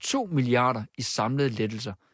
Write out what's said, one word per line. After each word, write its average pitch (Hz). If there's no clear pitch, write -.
to 262
milliarder 123
i 123
samlede 131
lettelser. 110